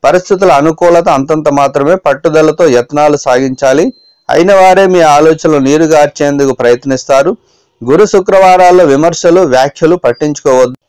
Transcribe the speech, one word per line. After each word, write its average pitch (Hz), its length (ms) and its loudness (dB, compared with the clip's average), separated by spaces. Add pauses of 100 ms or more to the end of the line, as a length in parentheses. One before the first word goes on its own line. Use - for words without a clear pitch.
పరిస్థితుల 180 480 0
అనుకూలత 170 580 0
అంతంత 156 400 -2
మాత్రమే. 143 460 -2
పట్టుదలతో 156 720 -2
యత్నాలు 143 500 0
సాగించాలి. 135 760 -2 (360)
అయిన 170 240 0
వారే 190 340 4
మీ 180 120 0
ఆలోచనలు 156 580 0
నీరుగార్చేందుకు 143 960 0
ప్రయత్నిస్తారు. 135 840 -2 (480)
గురు 165 200 2
శుక్రవారాల్లో 185 800 2
విమర్శలు, 165 560 0
వ్యాఖ్యలు 143 540 0
పట్టించుకోవద్దు. 131 800 -2 (140)